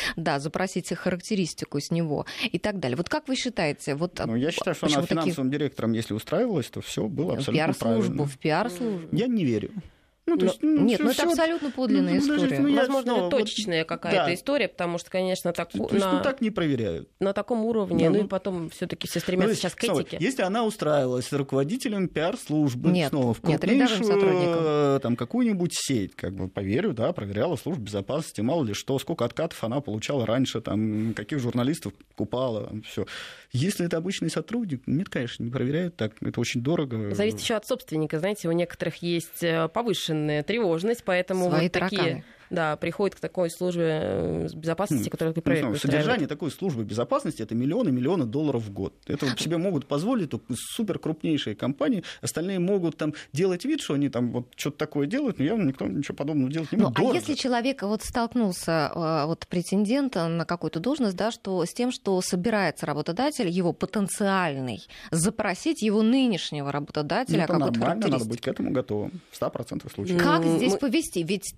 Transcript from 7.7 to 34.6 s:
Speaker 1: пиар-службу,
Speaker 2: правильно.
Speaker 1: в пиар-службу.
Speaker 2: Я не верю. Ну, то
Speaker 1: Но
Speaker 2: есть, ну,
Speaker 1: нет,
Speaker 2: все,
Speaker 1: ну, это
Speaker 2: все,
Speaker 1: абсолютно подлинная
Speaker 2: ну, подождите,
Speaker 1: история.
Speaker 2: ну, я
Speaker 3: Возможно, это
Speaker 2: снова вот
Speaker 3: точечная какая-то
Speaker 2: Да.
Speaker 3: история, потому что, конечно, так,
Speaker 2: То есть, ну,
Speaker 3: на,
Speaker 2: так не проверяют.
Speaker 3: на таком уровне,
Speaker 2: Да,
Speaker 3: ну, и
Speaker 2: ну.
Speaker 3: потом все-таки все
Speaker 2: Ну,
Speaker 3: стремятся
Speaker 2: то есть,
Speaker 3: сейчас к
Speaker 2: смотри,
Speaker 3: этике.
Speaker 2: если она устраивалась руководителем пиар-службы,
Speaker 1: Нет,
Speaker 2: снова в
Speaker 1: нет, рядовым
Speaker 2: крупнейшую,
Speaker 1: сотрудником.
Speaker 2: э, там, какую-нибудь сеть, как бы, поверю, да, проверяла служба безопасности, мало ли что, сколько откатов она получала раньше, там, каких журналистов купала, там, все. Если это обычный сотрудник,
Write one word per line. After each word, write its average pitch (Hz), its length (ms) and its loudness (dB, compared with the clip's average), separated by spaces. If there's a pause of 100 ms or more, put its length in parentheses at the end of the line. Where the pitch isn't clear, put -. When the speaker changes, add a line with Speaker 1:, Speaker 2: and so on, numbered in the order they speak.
Speaker 1:
пиар-службу, 117 420 2
Speaker 2:
правильно. 147 100 0
Speaker 1:
в 143 120 -6
пиар-службу. 185 800 -2
Speaker 2:
Я 220 120 2
не 220 180 2
верю. 113 260 0 (580)
Ну, 339 60 4
то 359 100 4
Speaker 1:
Но - 60 6
Speaker 2:
есть, - 100 -4
ну, 302 220 4
Speaker 1:
нет, 226 140 6
Speaker 2:
все, 302 80 0
Speaker 1:
ну, - 60 6
это 294 120 0
Speaker 2:
все, 339 80 4
Speaker 1:
абсолютно 320 400 0
подлинная 269 440 2
Speaker 2:
ну, 277 60 4
подождите, 285 340 2
Speaker 1:
история. 277 80 2
Speaker 2:
ну, 285 40 4
я - 140 4
Speaker 3:
Возможно, 269 180 2 (120)
это 220 80 2
Speaker 2:
снова 180 40 2
вот 175 160 0
Speaker 3:
точечная 202 460 0
какая-то 165 320 0 (100)
Speaker 2:
Да. 175 60 2
Speaker 3:
история, 233 340 0
потому 175 300 -4
что, - 120 -12
конечно, 185 440 0
так, 170 180 -6
Speaker 2:
То 196 120 -4
есть, - 100 -4
ну, 190 240 4
Speaker 3:
на, - 60 0
Speaker 2:
так 269 180 0
не 220 100 0
проверяют. 117 560 0 (140)
Speaker 3:
на 196 100 2
таком 220 320 -2
уровне, 202 440 2
Speaker 2:
Да, - 20 6
Speaker 3:
ну, 202 100 4
и - 40 2
Speaker 2:
ну. 196 40 -6
Speaker 3:
потом 185 420 -4
все-таки - 380 -8
все - 120 -2
Speaker 2:
Ну, - 40 -4
Speaker 3:
стремятся 185 240 2
Speaker 2:
то 226 40 4
есть, 180 100 0
Speaker 3:
сейчас 175 140 -2
к - 100 -12
Speaker 2:
смотри, 170 180 2
Speaker 3:
этике. - 160 -10
Speaker 2:
если 233 220 0
она 208 240 0
устраивалась 143 640 0
руководителем 160 800 0
пиар-службы, 151 840 0
Speaker 1:
Нет, 170 180 4
Speaker 2:
снова 127 240 2
в - 100 -10
Speaker 1:
нет, 160 200 2
рядовым 254 240 6
Speaker 2:
крупнейшую, 220 160 2
Speaker 1:
сотрудником. 180 600 4 (340)
Speaker 2:
э, - 40 2
там, 120 140 2
какую-нибудь 185 580 0
сеть, 107 440 0
как 92 180 -4
бы, 95 140 -4
поверю, 117 440 0
да, 131 200 0
проверяла 117 420 -2
служба 143 280 -4
безопасности, 104 580 -4
мало 139 240 2
ли 104 80 -2
что, 135 260 -2
сколько 135 240 -4
откатов - 400 -4
она 120 160 0
получала 113 460 -2
раньше, 120 340 0
там, 107 560 0
каких 135 240 -4
журналистов 120 540 -2 (240)
купала, 113 500 -2
там, 107 140 -8
все. - 240 -4 (480)
Если 170 320 0
это 170 100 0
обычный 170 340 -2
сотрудник, 180 580 -4